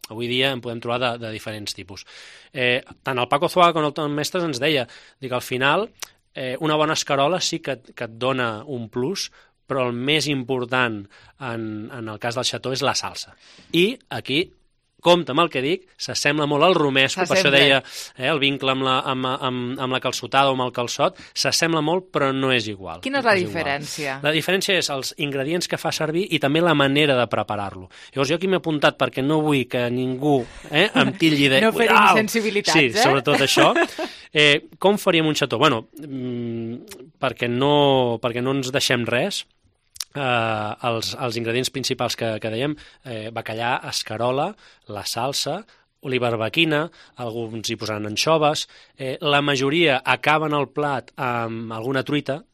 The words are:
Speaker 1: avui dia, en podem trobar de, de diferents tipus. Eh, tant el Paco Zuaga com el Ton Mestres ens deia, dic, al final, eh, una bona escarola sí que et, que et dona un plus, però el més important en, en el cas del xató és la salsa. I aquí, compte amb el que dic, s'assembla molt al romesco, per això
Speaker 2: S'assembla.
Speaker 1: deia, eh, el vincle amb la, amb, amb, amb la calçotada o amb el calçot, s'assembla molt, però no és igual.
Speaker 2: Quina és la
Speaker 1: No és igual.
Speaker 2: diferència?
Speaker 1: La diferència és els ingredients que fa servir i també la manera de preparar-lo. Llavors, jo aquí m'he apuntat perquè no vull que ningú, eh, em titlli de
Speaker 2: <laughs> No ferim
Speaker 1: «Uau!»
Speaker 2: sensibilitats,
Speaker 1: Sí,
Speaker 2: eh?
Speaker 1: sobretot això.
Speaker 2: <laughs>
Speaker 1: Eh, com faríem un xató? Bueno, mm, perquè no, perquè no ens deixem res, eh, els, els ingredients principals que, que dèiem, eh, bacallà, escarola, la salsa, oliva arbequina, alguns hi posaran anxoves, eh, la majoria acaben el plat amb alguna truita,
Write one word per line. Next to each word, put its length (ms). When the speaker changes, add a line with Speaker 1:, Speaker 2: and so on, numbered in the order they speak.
Speaker 1:
avui 180
dia, 240
en 80
podem 220
trobar 180
de, 260
de 60
diferents 420
tipus. 320
Eh, 320
tant 160
el 120
Paco 180
Zuaga 260
com 120
el 80
Ton 200
Mestres 300
ens 160
deia, 260
dic, 100
al 100
final, 480
eh, 260
una 160
bona 180
escarola 480
sí 180
que 120
et, 240
que 100
et 140
dona 460
un 240
plus, 420
però 200
el 60
més 340
important 800
en, 520
en 180
el 100
cas 160
del 80
xató 300
és 80
la 140
salsa. 400
I 260
aquí, 420
compte 300
amb 80
el 100
que 140
dic, 220
s'assembla 480
molt 200
al 100
romesco, 480
per 140
això 120
Speaker 2:
S'assembla. 100
Speaker 1:
deia, 180
eh, 100
el 120
vincle 320
amb 120
la, 160
amb, 260
amb, 540
amb 140
la 80
calçotada 500
o 60
amb 80
el 80
calçot, 420
s'assembla 480
molt, 300
però 220
no 180
és 160
igual. 340
Speaker 2:
Quina 180
és 60
la 60
Speaker 1:
No 60
és 60
igual. 120
Speaker 2:
diferència? 680
Speaker 1:
La 100
diferència 460
és 120
els 280
ingredients 500
que 100
fa 140
servir 400
i 80
també 220
la 140
manera 420
de 100
preparar-lo. 600
Llavors, 160
jo 60
aquí 120
m'he 120
apuntat 400
perquè 240
no 180
vull 260
que 220
ningú, 560
eh, 240
em 200
titlli 340
de 140
Speaker 2:
<laughs> 40
No 60
ferim 240
Speaker 1:
«Uau!» 220
Speaker 2:
sensibilitats, 600
Speaker 1:
Sí, 100
Speaker 2:
eh? 160
Speaker 1:
sobretot 380
això. 320
Speaker 2:
<laughs> 440
Speaker 1:
Eh, 360
com 180
faríem 300
un 80
xató? 240
Bueno, 300
mm, 1200
perquè 320
no, 720
perquè 180
no 140
ens 160
deixem 320
res, 380
eh, 60
els, 320
els 220
ingredients 280
principals 460
que, 240
que 140
dèiem, 240
eh, 300
bacallà, 420
escarola, 600
la 160
salsa, 580
oliva 280
arbequina, 560
alguns 480
hi 80
posaran 320
anxoves, 540
eh, 240
la 240
majoria 560
acaben 560
el 160
plat 380
amb 560
alguna 240
truita, 380